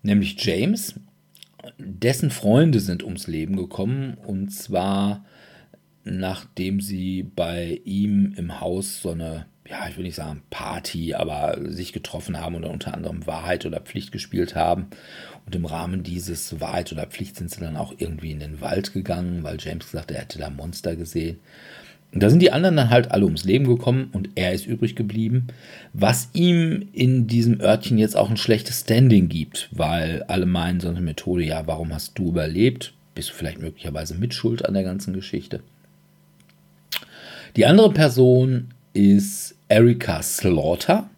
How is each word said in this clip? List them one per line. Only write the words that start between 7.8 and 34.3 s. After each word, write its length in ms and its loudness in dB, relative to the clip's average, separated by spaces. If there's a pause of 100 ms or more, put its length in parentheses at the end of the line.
ihm 520 0
im 240 -10
Haus 420 -6
so 80 -6
eine, 360 -10 (220)
ja, 180 -12
ich 120 -14
will 60 -10
nicht 120 -10
sagen 320 -12
Party, 680 -8
aber 440 -4 (120)
sich 220 -10
getroffen 480 -10
haben 160 -8
und 80 -10
unter 300 -10
anderem 320 -10
Wahrheit 400 -6
oder 140 -6
Pflicht 300 -10
gespielt 460 -6
haben. 300 0 (580)
Und 100 -12
im 120 -4
Rahmen 360 -6
dieses 560 -10
Wahrheit 320 -6
oder 160 -8
Pflicht 300 -12
sind 140 -10
sie 100 -14
dann 160 -8
auch 220 -8
irgendwie 340 -8
in 80 -10
den 220 -12
Wald 320 -4
gegangen, 500 -4
weil 160 -10
James 240 -10
gesagt 260 -12
hat, 60 -8
er 60 -10
hätte 160 -16
da 120 -8
Monster 460 -8
gesehen. 420 -8 (760)
Und 100 2
da 80 8
sind 100 8
die 100 8
anderen 260 4
dann 140 6
halt 220 6
alle 140 4
ums 180 0
Leben 220 4
gekommen 460 2
und 220 -4
er 200 0
ist 120 -6
übrig 300 -2
geblieben, 520 -2 (440)
was 400 2
ihm 600 2
in 360 4
diesem 320 4
Örtchen 380 4
jetzt 180 4
auch 140 4
ein 80 0
schlechtes 420 0
Standing 480 6
gibt, 420 -6
weil 540 -2
alle 220 0
meinen, 340 0
so 80 -4
eine 140 -4
Methode, 420 -2
ja, 220 -4
warum 260 -6
hast 260 -10
du 100 -2
überlebt? 640 0 (200)
Bist 140 -8
du 60 -14
vielleicht 260 -8
möglicherweise 540 -8
mitschuld 500 -4